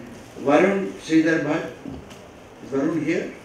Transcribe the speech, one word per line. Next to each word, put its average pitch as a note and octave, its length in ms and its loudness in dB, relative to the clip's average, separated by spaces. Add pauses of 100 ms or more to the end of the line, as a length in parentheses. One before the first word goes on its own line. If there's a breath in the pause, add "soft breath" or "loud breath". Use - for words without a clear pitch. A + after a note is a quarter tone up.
(400)
Varun F#3 520 4
Sridhar D#3+ 520 2
Bhatt. E3 260 -2 (920)
Is - 60 -16
Varun D3 340 0
here? F3+ 280 -2 (120)